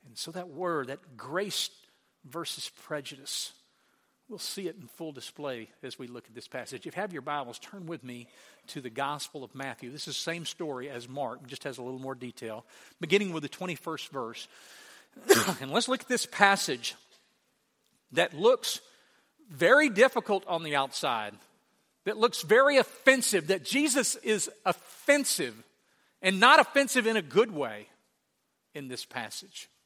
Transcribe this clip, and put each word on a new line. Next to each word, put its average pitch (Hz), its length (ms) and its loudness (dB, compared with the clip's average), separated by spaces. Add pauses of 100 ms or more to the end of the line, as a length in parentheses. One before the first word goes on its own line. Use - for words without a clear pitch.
And 117 120 -18
so - 140 -10
that 180 180 -10
word, 156 380 -2
that 135 280 -14
grace 170 540 -4 (560)
versus 151 440 -10 (140)
prejudice, 139 720 -8 (720)
we'll 214 100 -14
see - 300 -8
it 165 120 -8
in 127 80 -20
full 156 260 -12
display 127 560 -10 (120)
as 127 160 -14
we 127 100 -14
look 120 200 -16
at 110 80 -20
this 117 140 -16
passage. 127 360 -12
If - 0 -
you 175 160 -8
have 202 120 -6
your 147 80 -10
Bibles, 135 360 -8
turn 190 280 -16
with 156 180 -10
me 120 240 -16 (400)
to 147 140 -12
the 123 80 -10
Gospel 139 540 -6
of 113 100 -16
Matthew. 131 380 -10
This 143 160 -12
is 143 80 -8
the - 60 -6
same 165 240 -6
story 143 440 -8
as 123 180 -12
Mark, 131 380 -8
just 127 200 -14
has 131 120 -8
a 127 60 -12
little 131 160 -10
more 131 160 -8
detail. 120 500 -12 (340)
Beginning 185 320 2
with 156 120 -6
the 139 60 -6
twenty-first 165 600 -8
verse. 117 360 -8 (800)
<clears throat> 190 340 6
And 135 100 -8
let's 220 160 0
look 254 140 0
at - 60 -18
this 247 180 0
passage 190 680 2 (1160)
that 160 200 2
looks 214 480 2 (680)
very 233 380 6
difficult 214 580 4
on 165 160 -2
the 151 120 -2
outside, 123 600 -2 (680)
that 214 120 -4
looks 226 240 2
very 262 360 6
offensive, 233 680 4
that 185 160 0
Jesus 269 520 0
is 220 340 -2 (160)
offensive, 185 880 0 (680)
and 190 160 0
not 269 200 10
offensive 262 460 2
in 220 120 2
a 202 40 0
good 208 300 2
way 113 360 -6 (840)
in 143 140 -10
this 127 180 -10
passage. - 640 -12 (160)